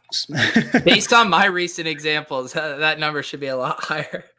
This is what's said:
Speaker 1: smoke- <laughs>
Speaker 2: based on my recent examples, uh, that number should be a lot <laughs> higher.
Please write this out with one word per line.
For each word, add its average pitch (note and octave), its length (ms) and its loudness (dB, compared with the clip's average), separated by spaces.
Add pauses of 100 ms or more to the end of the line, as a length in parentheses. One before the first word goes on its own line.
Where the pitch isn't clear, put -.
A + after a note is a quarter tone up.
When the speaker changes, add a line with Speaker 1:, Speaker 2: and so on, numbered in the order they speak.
(120)
Speaker 1:
smoke- - 720 0
<laughs> - 0 -
Speaker 2:
based G#3 300 4
on A3+ 160 6
my F3+ 160 4
recent F3 420 -2
examples, D3+ 640 -4
uh, D3+ 240 -4
that D#3 220 0
number D3+ 240 -2
should C#3+ 160 -10
be C#3 80 -6
a C3 100 -4
lot C3 260 -4
<laughs> - 0 -
higher. D3+ 420 -8 (140)